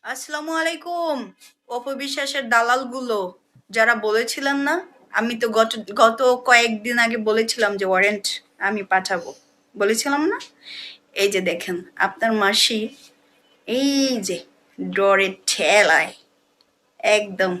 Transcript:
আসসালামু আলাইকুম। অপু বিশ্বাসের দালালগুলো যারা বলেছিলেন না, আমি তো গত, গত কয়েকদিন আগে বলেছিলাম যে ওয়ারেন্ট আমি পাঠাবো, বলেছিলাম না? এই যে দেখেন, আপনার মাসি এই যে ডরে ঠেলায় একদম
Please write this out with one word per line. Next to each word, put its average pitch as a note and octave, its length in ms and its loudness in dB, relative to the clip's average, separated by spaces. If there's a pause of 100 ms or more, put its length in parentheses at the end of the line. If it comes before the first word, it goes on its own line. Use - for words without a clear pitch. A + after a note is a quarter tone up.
আসসালামু D4+ 500 -8
আলাইকুম। E4 600 -4 (540)
অপু B3 260 -8
বিশ্বাসের C#4 520 -6
দালালগুলো A#3+ 720 0 (520)
যারা A3 240 4 (120)
বলেছিলেন B3 560 0
না, C#4+ 120 0 (400)
আমি A3+ 240 -2
তো A#3 100 -2
গত, A3 240 2 (220)
গত A3+ 260 4 (260)
কয়েকদিন A#3 520 4
আগে A#3 200 0 (100)
বলেছিলাম A3 480 0
যে F#3+ 120 -2
ওয়ারেন্ট G3+ 360 2 (360)
আমি G3+ 300 -2
পাঠাবো, F#3 400 -2 (440)
বলেছিলাম A3+ 540 0
না? A#4 100 -2 (760)
এই G3 160 0
যে F#3+ 120 -2
দেখেন, F3 340 -4 (220)
আপনার G3 340 -2 (100)
মাসি G#3+ 380 2 (880)
এই C4+ 240 0 (300)
যে F#3 140 -4 (420)
ডরে F#3+ 500 2 (180)
ঠেলায় D#3+ 680 4 (1040)
একদম F#3+ 440 0